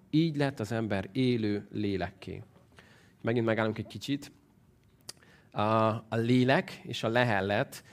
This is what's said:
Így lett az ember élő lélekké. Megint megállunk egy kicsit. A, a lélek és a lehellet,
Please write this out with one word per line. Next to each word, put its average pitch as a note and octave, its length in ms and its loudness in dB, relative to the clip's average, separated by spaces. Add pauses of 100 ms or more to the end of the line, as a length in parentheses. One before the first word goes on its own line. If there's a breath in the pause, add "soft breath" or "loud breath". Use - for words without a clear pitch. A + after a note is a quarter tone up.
Így D#3 280 2
lett C#3 220 -2
az G#2+ 120 -4
ember G#2+ 400 -2
élő A2+ 600 0
lélekké. F#2+ 720 -6 (800 soft breath)
Megint A#2 240 0
megállunk A2 320 0
egy G#2+ 100 -6
kicsit. C#3 440 -8 (1200 soft breath)
A, - 100 -4
a A2 540 2
lélek B2+ 680 2
és - 200 -8
a A#2 60 0
lehellet, A2 840 2